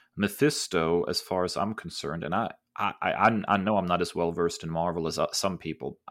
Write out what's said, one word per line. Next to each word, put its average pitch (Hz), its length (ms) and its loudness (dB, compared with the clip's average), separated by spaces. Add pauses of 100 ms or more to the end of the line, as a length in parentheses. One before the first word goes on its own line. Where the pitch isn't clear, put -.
(160)
Mephisto, 87 880 2
as - 180 -2
far 92 220 -2
as 90 120 -2
I'm 104 180 -2
concerned, 82 500 -8
and 82 120 -4
I, 107 160 -2 (280)
I, 101 220 -2
I, 104 460 4
I 101 100 6
know 101 200 2
I'm 90 100 0
not 87 140 4
as 85 120 -2
well 85 180 2
versed 85 320 0
in 82 60 -6
Marvel 82 380 0
as, 78 100 -4
uh, 78 140 2
some 92 260 -2
people, - 400 -8 (140)